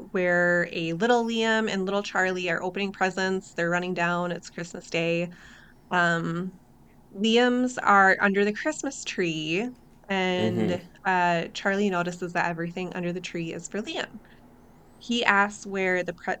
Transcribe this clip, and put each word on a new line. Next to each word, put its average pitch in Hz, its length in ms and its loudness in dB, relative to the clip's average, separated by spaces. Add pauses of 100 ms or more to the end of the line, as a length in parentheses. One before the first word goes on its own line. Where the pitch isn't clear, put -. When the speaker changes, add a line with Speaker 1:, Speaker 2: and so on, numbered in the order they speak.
(120)
Speaker 1:
where 175 600 4
a 165 220 -4
little 233 300 4
Liam 226 480 0
and 190 140 -2
little 202 180 -2
Charlie 185 460 -2
are 165 140 -2
opening 190 280 -4
presents. 190 600 -2
They're 170 160 -2
running 175 240 -2
down. 175 400 0
It's 170 160 -10
Christmas - 400 -12
Day. 170 400 0 (600)
Um, 170 640 0 (640)
Liam's 247 600 2
are 196 420 6
under 202 240 2
the 208 80 2
Christmas 277 540 -6
tree, 165 640 -2 (400)
and, 180 480 0 (140)
Speaker 2:
Mm-hmm. 180 140 -4 (200)
Speaker 1:
uh, 175 480 2
Charlie 202 360 0
notices 175 440 -2
that 170 160 0
everything 170 440 -6
under 175 200 -4
the 180 80 -6
tree 170 320 -6
is 170 160 -10
for 196 120 -6
Liam. 302 380 -8 (800)
He 233 240 -2
asks 202 420 2
where 190 380 0
the 175 100 -6
pre-, - 280 -6